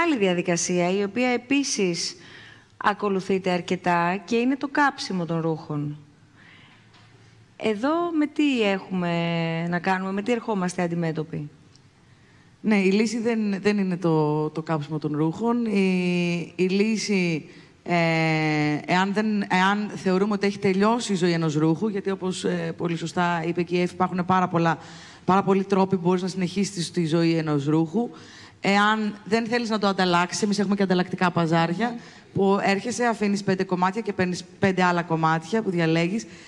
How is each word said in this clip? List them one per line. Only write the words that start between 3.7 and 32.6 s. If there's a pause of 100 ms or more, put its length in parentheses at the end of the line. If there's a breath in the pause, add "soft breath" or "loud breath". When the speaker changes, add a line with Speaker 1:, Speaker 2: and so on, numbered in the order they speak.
Speaker 1:
και
είναι
το
κάψιμο
των
ρούχων. (1600 loud breath)
Εδώ
με
τι
έχουμε (580)
να
κάνουμε,
με
τι
ερχόμαστε
αντιμέτωποι; (1120 soft breath)
Speaker 2:
Ναι,
η
λύση
δεν,
δεν
είναι
το,
το
κάψιμο
των
ρούχων.
Η,
η
λύση, (380 loud breath)
ε, (880)
εάν
δεν,
εάν
θεωρούμε
ότι
έχει
τελειώσει
η
ζωή
ενός
ρούχου,
γιατί
όπως,
ε,
πολύ
σωστά
είπε
και
η
Εφη,
υπάρχουν
πάρα
πολλά, (480 loud breath)
πάρα
πολλοί
τρόποι
που
μπορείς
να
συνεχίσεις
τη
ζωή
ενός
ρούχου. (520 loud breath)
Εάν (100)
δεν
θέλεις
να
το
ανταλλάξεις,
εμείς
έχουμε
και
ανταλλακτικά
παζάρια,
Speaker 1:
Μμμ. (360 loud breath)
Speaker 2:
που